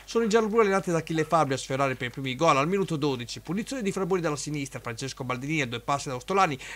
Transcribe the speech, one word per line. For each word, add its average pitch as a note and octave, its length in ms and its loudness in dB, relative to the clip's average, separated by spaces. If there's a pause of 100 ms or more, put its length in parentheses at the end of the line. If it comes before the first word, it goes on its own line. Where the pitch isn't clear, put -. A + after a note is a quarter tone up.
Sono A#3 200 2
i A3 40 2
gialloblu A3 300 4
allenati F#3+ 320 4
da E3 60 2
Achille D#3+ 260 0
Fabri D3+ 320 4
a - 20 2
sferrare C3+ 380 -2
per B2 140 -4
i - 20 -6
primi C3+ 240 -6
gol D3+ 220 4
al C#3+ 100 4
minuto F#3 300 0
dodici. C3 420 -4
Punizione A3 440 -4
di F#3+ 100 0
Frabori F#3 280 0
dalla D#3 140 0
sinistra, C#3 460 -6
Francesco B2+ 420 -8
Baldini C3 380 -2
a B2+ 80 0
due A#2 100 -6
passi C#3+ 300 -2
da B2+ 80 -4
Ostolani F#3 420 0 (180)